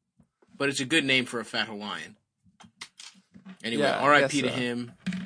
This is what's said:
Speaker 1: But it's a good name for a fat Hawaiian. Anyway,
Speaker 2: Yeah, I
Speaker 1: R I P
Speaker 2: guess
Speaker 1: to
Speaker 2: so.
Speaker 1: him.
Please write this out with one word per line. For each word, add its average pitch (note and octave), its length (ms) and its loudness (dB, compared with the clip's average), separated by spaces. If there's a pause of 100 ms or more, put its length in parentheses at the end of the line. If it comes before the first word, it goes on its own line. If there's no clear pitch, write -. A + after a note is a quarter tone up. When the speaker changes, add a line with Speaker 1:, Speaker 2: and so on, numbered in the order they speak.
(560)
Speaker 1:
But C#3 120 0
it's C3+ 120 -2
a C3+ 40 -2
good D3+ 200 2
name C3 220 4
for B2 120 -6
a A2 60 -6
fat G#2+ 240 -4
Hawaiian. G2 480 -10 (1500)
Anyway, A#2 200 -2
Speaker 2:
Yeah, C3+ 160 2
I - 40 0
Speaker 1:
R C#3+ 120 6
I C#3+ 140 6
P C#3+ 120 0
Speaker 2:
guess B2 120 0
Speaker 1:
to B2 40 -6
Speaker 2:
so. B2+ 60 -2
Speaker 1:
him. A#2+ 300 -4 (320)